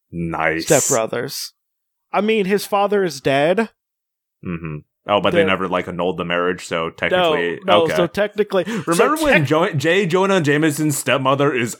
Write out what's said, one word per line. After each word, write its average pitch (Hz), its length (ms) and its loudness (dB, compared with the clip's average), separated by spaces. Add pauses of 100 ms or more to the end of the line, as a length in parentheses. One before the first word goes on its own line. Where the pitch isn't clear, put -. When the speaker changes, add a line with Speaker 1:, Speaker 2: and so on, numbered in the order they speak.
(120)
Speaker 1:
Nice. 80 540 -2
Speaker 2:
stepbrothers. 123 880 -2 (600)
I 175 80 -2
mean, 214 260 0
his 196 180 0
father 202 380 0
is 147 180 -4
dead. 160 500 2 (760)
Speaker 1:
Mm-hmm. 82 300 -8 (320)
Oh, 101 120 4
but 92 120 2
they 95 80 2
Speaker 2:
The 95 60 4
Speaker 1:
never, 95 220 0
like, 90 200 -2
annulled 87 300 -4
the 90 60 -4
marriage, 87 420 -2
so 82 240 -4
technically, 156 760 0
Speaker 2:
No, 185 140 4
no, 165 80 4
Speaker 1:
okay. 160 100 -2
Speaker 2:
so 180 100 2
technically, 202 580 -2 (220)
Speaker 1:
Remember 233 300 2
Speaker 2:
so 320 80 -2
Speaker 1:
when 254 160 4
Speaker 2:
tec- 135 80 0
Speaker 1:
Jo-, 165 240 2
J. 165 340 0
Jonah 185 340 2
Jameson's 151 560 0
stepmother 135 560 2
is 117 280 -2